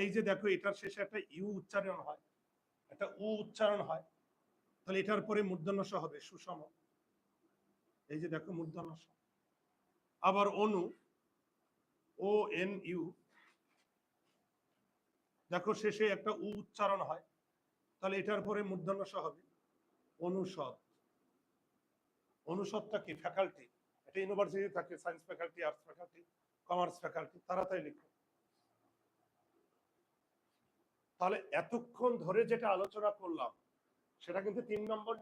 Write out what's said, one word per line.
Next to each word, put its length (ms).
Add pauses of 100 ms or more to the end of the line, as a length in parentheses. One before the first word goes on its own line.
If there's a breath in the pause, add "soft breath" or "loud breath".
এই 100
যে 60 (100)
দেখো, 160 (100)
এটার 240
শেষে 260
একটা 120 (180)
ইউ 100 (120)
উচ্চারণ 480
হয়, 160 (720)
একটা 140 (180)
উ 20 (160)
উচ্চারণ 460
হয়, 160 (800)
তাহলে 200
এটার 260
পরে 120 (100)
মূর্ধন্য 300 (100)
ষ 20 (120)
হবে, 140 (100)
সুষম। 320 (1500)
এই 100
যে 120
দেখো, 240
মূর্ধন্য 320 (100)
ষ। 40 (1200)
আবার 180 (180)
অনু, 180 (1400)
ও 120 (320)
এন 100 (180)
ইউ, 120 (2500 soft breath)
দেখো 200 (120)
শেষে 220 (120)
একটা 140 (140)
উ 20 (140)
উচ্চারণ 480
হয়, 160 (760)
তাহলে 240
এটার 240
পরে 140 (100)
মূর্ধন্য 320 (100)
ষ 20 (120)
হবে, 160 (840)
অনুষদ। 500 (1800)
অনুষদটা 520
কি? 80 (100)
ফ্যাকাল্টি। 440 (400)
একটা 160
ইউনিভার্সিটি 540
থাকে, 260
সায়েন্স 260
ফ্যাকাল্টি, 400
আর্টস 200
ফ্যাকাল্টি, 340 (460)
কমার্স 340
ফ্যাকাল্টি, 360 (100)
তাড়াতাড়ি 380
লিখো। 220 (3000)
তাহলে 200 (220)
এতক্ষণ 500 (140)
ধরে 160 (100)
যেটা 260
আলোচনা 340 (100)
করলাম, 300 (760)
সেটা 220
কিন্তু 140 (100)
তিন 200
নম্বর 300